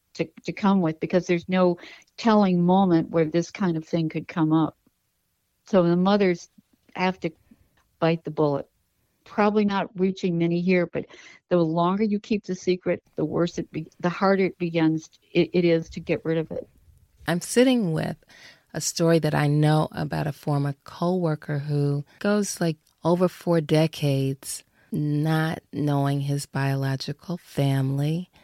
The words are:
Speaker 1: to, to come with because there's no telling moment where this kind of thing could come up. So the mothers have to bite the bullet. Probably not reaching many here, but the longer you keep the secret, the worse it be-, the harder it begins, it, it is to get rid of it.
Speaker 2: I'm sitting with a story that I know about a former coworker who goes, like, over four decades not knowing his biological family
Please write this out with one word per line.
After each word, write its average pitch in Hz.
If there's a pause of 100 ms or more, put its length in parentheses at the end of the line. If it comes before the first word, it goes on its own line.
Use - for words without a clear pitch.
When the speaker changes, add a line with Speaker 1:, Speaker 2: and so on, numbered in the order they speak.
(160)
Speaker 1:
to, 160 (180)
to 175
come 196
with 156
because 180
there's 175
no 185 (400)
telling 196
moment 180
where 165
this 170
kind 175
of 156
thing 165
could -
come 156
up. 156 (920)
So 185
the 170
mothers 190 (460)
have 185
to 170 (720)
bite 165
the 160
bullet. 147 (580)
Probably 214
not 196 (100)
reaching 185
many 170
here, 180
but - (440)
the 180
longer 175
you 208
keep 208
the 185
secret, 180 (120)
the 156
worse 170
it -
be-, 160
the 175
harder 196
it -
begins, 160 (240)
it, 175
it 175
is 165
to -
get 165
rid 165
of 160
it. - (600)
Speaker 2:
I'm 170
sitting 240
with 160 (540)
a 160
story 165
that 151
I 147
know 151
about 156
a 147
former 143
coworker 165
who 143 (160)
goes, 208
like, 165 (260)
over 175
four 170
decades 143 (280)
not 156 (140)
knowing 143
his 139
biological 135
family 139 (140)